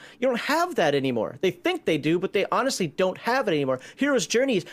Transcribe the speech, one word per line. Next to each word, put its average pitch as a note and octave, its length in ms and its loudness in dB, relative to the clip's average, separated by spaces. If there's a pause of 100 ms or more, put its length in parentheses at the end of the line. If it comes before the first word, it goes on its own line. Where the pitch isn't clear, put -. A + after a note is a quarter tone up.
(180)
You B3 100 0
don't A#3+ 120 0
have E4 360 0
that D3 200 4
anymore. B2 460 -2
They F3+ 100 2
think - 320 -4
they D#3+ 140 2
do, D#3 200 0
but F3+ 140 -6
they G3 180 0
honestly G#3 380 0
don't F3+ 300 -2
have B3 280 -2
it F#3 60 0
anymore. C3 260 0 (180)
Hero's C4+ 300 2
journey B3+ 300 2
is, E3 160 -2